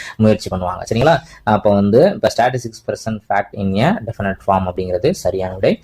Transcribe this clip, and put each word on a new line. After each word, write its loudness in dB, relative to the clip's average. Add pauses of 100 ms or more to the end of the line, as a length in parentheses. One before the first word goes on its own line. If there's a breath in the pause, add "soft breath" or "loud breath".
(160 loud breath)
முயற்சி 2
பண்ணுவாங்க, -4
சரிங்களா? 2 (280 loud breath)
அப்ப 2
வந்து 4
இப்ப 0
statistics -2
present -6
fact -4
in -2
a 2 (140)
definite -4
form 0
அப்படிங்கிறது -2
சரியான -4
விடை. 0